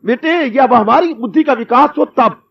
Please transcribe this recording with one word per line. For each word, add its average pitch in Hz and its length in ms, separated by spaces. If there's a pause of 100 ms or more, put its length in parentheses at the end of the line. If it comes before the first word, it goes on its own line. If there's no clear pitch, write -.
बेटे, 311 380
ये 240 160
अब 247 140
हमारी 247 400
बुद्धि 233 300
का 285 100
विकास 240 440
हो 294 80
तब। 226 460